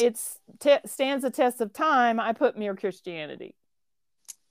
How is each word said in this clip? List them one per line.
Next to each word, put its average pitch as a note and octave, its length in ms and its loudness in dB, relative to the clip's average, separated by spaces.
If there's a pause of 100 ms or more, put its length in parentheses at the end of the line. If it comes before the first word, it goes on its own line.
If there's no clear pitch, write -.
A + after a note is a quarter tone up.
it's - 380 0 (200)
te-, C#4 260 6
stands C4+ 380 -2
the C4 60 0
test B3 320 0
of G#3 120 -6
time. B3 460 2
I A3+ 140 -2
put A#3+ 240 0
Mere G#3 180 -4
Christianity. E3 800 -8 (960)